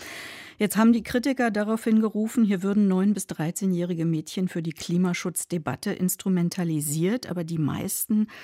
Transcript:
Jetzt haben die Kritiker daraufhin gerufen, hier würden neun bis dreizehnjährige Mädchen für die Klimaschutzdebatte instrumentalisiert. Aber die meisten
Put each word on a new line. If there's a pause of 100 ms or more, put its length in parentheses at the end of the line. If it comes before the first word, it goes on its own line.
(600)
Jetzt
haben
die
Kritiker
daraufhin
gerufen,
hier
würden
neun
bis
dreizehnjährige
Mädchen
für
die
Klimaschutzdebatte
instrumentalisiert.
Aber
die
meisten (160)